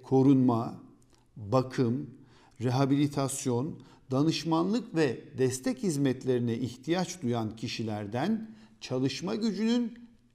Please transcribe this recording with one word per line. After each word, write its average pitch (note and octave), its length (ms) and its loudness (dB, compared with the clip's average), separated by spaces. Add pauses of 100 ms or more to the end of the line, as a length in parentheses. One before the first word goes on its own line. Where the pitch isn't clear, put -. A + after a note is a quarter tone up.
korunma, C3 720 4 (640)
bakım, B2+ 720 0 (500)
rehabilitasyon, C3+ 1160 0 (320)
danışmanlık E3 840 0
ve D3+ 300 0 (140)
destek C3 440 0
hizmetlerine B2+ 720 0
ihtiyaç D3+ 680 -4
duyan A#2 340 -2
kişilerden A2+ 960 -4 (300)
çalışma C#3 540 -4
gücünün A3+ 720 -2 (260)